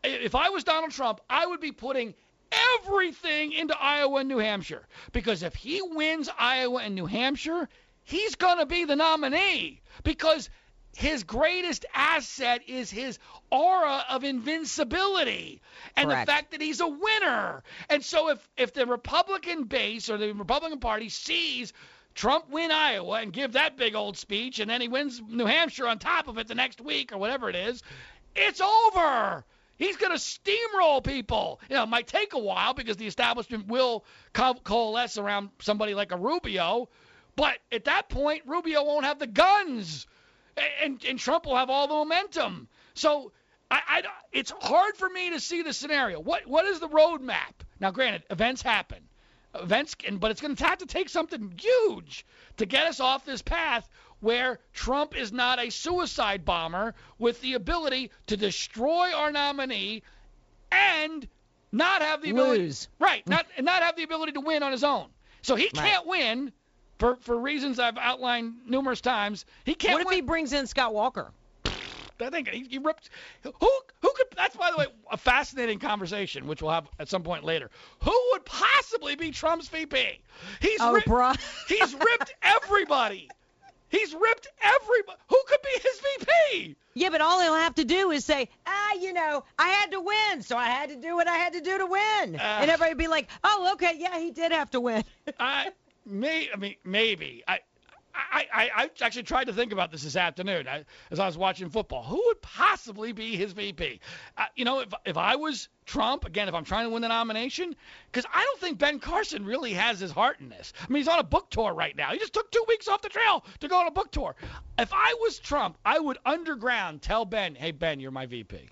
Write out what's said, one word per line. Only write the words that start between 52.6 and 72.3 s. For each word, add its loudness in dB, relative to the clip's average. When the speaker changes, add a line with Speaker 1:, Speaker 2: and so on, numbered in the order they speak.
Speaker 1:
get 2
us -2
off 2
this -8
path -2
where 0
Trump -2
is -6
not 0
a -4
suicide -2
bomber -2
with 0
the -4
ability -2
to -2
destroy 0
our 0
nominee -4
and 2
not 4
have 0
the -4
ability 4
Speaker 2:
Lose. -6
Speaker 1:
right, 4
not, 2
and -2
not 4
have 2
the -4
ability -4
to -4
win 0
on 0
his 0
own. 2
So 2
he 2
Speaker 2:
Right. -2
Speaker 1:
can't 2
win -2
for, 2
for -4
reasons -2
I've 0
outlined -2
numerous 0
times. 0
He -2
can't 2
Speaker 2:
What 2
if 0
Speaker 1:
win. 2
Speaker 2:
he 2
brings -2
in -2
Scott 0
Walker? -2
Speaker 1:
I -4